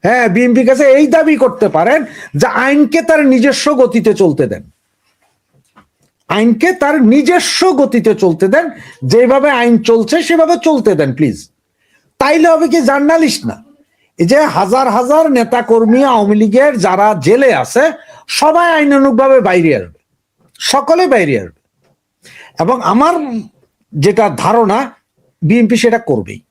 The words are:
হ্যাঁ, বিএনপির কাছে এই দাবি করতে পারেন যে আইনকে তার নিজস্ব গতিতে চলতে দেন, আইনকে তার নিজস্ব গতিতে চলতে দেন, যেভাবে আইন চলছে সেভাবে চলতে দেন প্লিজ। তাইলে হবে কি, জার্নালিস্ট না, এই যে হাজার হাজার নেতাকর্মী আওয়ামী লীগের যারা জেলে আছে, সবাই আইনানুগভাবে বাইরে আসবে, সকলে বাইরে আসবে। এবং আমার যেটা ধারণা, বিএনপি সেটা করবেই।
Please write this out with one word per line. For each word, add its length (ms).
হ্যাঁ, 260
বিএনপির 400
কাছে 160
এই 100
দাবি 360
করতে 260
পারেন 300
যে 120
আইনকে 540
তার 240
নিজস্ব 480
গতিতে 400
চলতে 340
দেন, 160
আইনকে 440
তার 300
নিজস্ব 560
গতিতে 420
চলতে 320
দেন, 180
যেভাবে 480
আইন 220
চলছে 340
সেভাবে 400
চলতে 320
দেন 180
প্লিজ। 240
তাইলে 300
হবে 180
কি, 140
জার্নালিস্ট 640
না, 120
এই 60
যে 200
হাজার 440
হাজার 420
নেতাকর্মী 720
আওয়ামী 320
লীগের 380
যারা 220
জেলে 300
আছে, 300
সবাই 440
আইনানুগভাবে 720
বাইরে 340
আসবে, 240
সকলে 480
বাইরে 320
আসবে। 220
এবং 220
আমার 320
যেটা 320
ধারণা, 400
বিএনপি 360
সেটা 220
করবেই। 400